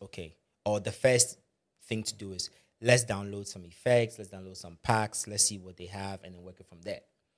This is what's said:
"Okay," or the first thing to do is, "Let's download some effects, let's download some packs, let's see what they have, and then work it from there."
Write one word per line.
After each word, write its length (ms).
"Okay," 340
or 140
the 120
first 460
thing 200
to 120
do 160
is, 180
"Let's 240
download 400
some 200
effects, 520
let's 140
download 260
some 240
packs, 460
let's 160
see 160
what 180
they 100
have, 360
and 100
then 80
work 180
it 60
from 160
there." 200